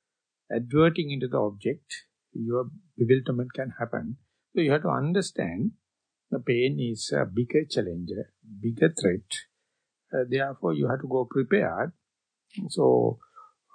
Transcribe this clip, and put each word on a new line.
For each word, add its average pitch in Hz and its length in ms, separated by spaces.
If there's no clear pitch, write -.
adverting 147 600
into 131 180
the 131 80
object, 104 560
your 120 360
bewilderment 127 560
can 131 260
happen. 117 380
So - 80
you 147 120
have 151 80
to 160 80
understand 139 800
the 135 80
pain 127 400
is 117 360
a 143 100
bigger 120 400
challenge, 87 440
bigger 117 380
threat. - 460
Uh, 131 160
therefore, 135 440
you 143 140
have 131 140
to 135 60
go 127 180
prepared. 135 640
So, 120 500